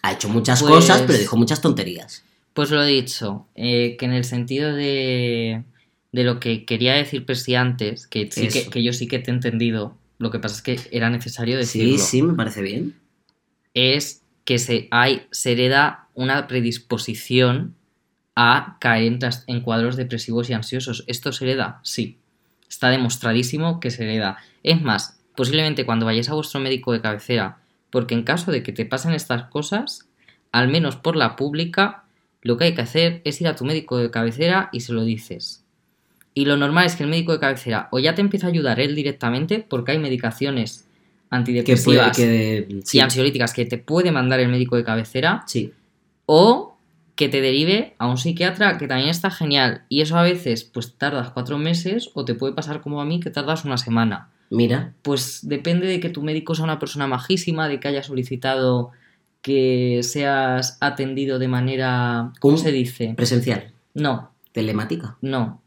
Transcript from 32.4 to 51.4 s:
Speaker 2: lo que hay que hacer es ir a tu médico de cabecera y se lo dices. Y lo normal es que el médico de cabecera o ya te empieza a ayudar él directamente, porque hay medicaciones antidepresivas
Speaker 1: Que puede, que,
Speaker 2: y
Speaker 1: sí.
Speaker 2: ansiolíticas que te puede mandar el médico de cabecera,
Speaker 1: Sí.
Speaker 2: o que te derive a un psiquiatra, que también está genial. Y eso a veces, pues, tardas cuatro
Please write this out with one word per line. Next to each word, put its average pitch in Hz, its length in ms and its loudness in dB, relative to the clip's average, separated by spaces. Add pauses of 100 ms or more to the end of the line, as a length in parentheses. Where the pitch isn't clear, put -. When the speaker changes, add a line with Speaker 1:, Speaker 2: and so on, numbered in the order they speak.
Speaker 2:
lo 117 140 0
que 165 80 0
hay 170 100 2
que 123 80 -4
hacer 165 420 0
es 147 160 -4
ir 170 80 0
a 151 80 -2
tu 123 80 -8
médico 151 340 -2
de 120 120 0
cabecera 143 600 0
y 123 80 -6
se 120 120 -8
lo 113 120 -2
dices. - 600 -8 (720)
Y 139 100 0
lo 143 120 4
normal 151 300 2
es 170 100 -2
que 151 60 -6
el 147 80 -2
médico 165 220 0
de 131 80 0
cabecera 127 500 -2
o 127 80 -2
ya 156 160 2
te 202 60 -2
empieza 202 260 0
a 175 40 0
ayudar 139 300 0
él 147 140 0
directamente, 143 720 -2
porque 127 240 -4
hay 156 60 0
medicaciones 127 880 -4 (440)
antidepresivas 123 840 4
Speaker 1:
Que 123 80 4
puede, 110 440 2
que, 98 80 -10
Speaker 2:
y 98 60 -8
Speaker 1:
sí. - 180 4
Speaker 2:
ansiolíticas 131 520 2
que 123 140 -2
te 120 120 -6
puede 170 340 0
mandar 131 280 2
el 123 80 4
médico 123 280 2
de 117 80 2
cabecera, 113 600 -2
Speaker 1:
Sí. - 260 -4 (540)
Speaker 2:
o 220 500 6 (400)
que 143 120 0
te 139 120 0
derive 147 580 2
a 120 80 -2
un 127 100 0
psiquiatra, 180 600 0
que 147 80 -6
también 135 240 0
está 170 200 -2
genial. 139 580 2
Y 143 140 2
eso 156 140 0
a 170 60 6
veces, 175 420 0
pues, - 320 -10
tardas 139 340 -4
cuatro 127 280 -6